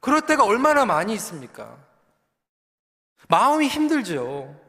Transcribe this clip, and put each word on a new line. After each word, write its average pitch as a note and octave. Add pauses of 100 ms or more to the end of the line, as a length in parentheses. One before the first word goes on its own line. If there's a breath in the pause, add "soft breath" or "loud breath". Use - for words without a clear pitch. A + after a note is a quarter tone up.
그럴 D4
때가 D4+
얼마나 C#4+
많이 F3+
있습니까? B2 (1500 soft breath)
마음이 C#4+
힘들죠. E3+ (140)